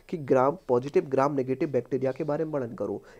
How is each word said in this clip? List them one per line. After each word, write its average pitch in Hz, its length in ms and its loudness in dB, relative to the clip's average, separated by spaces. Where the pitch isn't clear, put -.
कि 185 80 -4
ग्राम 139 400 4
पॉजिटिव, 139 380 2
ग्राम 135 280 2
नेगेटिव 131 360 -2
बैक्टीरिया 131 420 -2
के 160 120 -8
बारे 147 220 -2
में 156 60 -8
वर्णन 127 240 -6
करो, 101 280 -6